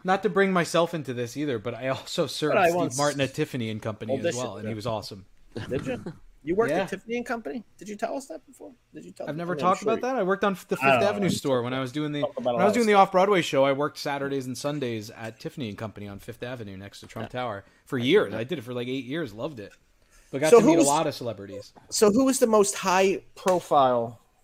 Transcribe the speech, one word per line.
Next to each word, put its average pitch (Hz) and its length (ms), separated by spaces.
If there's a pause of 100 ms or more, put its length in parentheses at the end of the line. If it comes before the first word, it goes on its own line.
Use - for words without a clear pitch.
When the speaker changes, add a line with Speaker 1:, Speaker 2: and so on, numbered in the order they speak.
Speaker 1:
not 190 220
to 214 40
bring 190 240
myself 170 420
into 131 200
this 120 220
either, 139 240
but 117 120
I 120 160
also 139 380
served - 280
Speaker 2:
But 202 80
I 170 80
Speaker 1:
Steve 170 60
Speaker 2:
once 139 220
Speaker 1:
Martin 143 220
at 131 140
Tiffany 127 360
and 110 100
Company 113 380
as 127 60
Speaker 2:
auditioned 165 140
Speaker 1:
well, 120 180
and 104 60
he 104 80
Speaker 2:
there. 113 40
Speaker 1:
was 107 140
awesome. 104 360 (440)
Speaker 2:
Did 131 180
you? 233 260 (300)
You 165 140
worked 220 160
Speaker 1:
Yeah. 175 80
Speaker 2:
at 185 80
Tiffany 226 300
and 240 60
Company? 240 380 (160)
Did 190 100
you 208 60
tell 220 220
us 269 100
that 320 180
before? 277 280 (200)
Did 160 120
you 180 80
tell - 160
Speaker 1:
I've 147 80
Speaker 2:
me? - 20
Speaker 1:
never 175 140
Speaker 2:
I - 20
mean, 143 80
Speaker 1:
talked 185 200
Speaker 2:
I'm - 20
sure 220 100
Speaker 1:
about 240 140
Speaker 2:
you 262 60
Speaker 1:
that. 247 60
I - 40
worked 190 180
on 202 120
the 185 40
Speaker 2:
I - 260
don't 139 100
Speaker 1:
Fifth 120 80
Speaker 2:
know. - 60
Speaker 1:
Avenue 202 220
store 127 320
when 123 100
I 131 60
was 131 140
doing 151 180
the, 147 120
Speaker 2:
Talk - 140
about 175 140
a 120 40
Speaker 1:
when 120 80
I - 20
was - 0
Speaker 2:
lot 208 60
of 208 40
Speaker 1:
doing 233 140
the 208 60
Speaker 2:
stuff. 196 80
Speaker 1:
Off-Broadway 185 400
show. 135 220
I 139 80
worked 147 260
Saturdays 139 480
and 123 120
Sundays 120 520
at 113 280
Tiffany 147 300
and 98 100
Company 101 300
on 101 100
Fifth - 240
Avenue 117 340
next 98 240
to - 60
Trump - 260
Speaker 3:
Yeah. 123 100
Speaker 1:
Tower 104 220 (220)
for 139 140
Speaker 3:
I - 20
Speaker 1:
years. 139 240
Speaker 3:
did 101 80
that. 110 60
Speaker 1:
I 120 40
did 147 140
it 117 40
for, 123 120
like, 120 140
eight 131 160
years. 135 280
Loved 123 280
it. 95 120 (600)
But 135 80
got 156 100
Speaker 2:
So 233 80
Speaker 1:
to - 80
meet 320 80
a - 40
Speaker 2:
who's 302 80
Speaker 1:
lot 285 200
of 139 80
celebrities. 101 580 (180)
Speaker 2:
So 208 200
who 254 140
was 262 160
the 247 80
most 214 260
high-profile 165 1500 (240)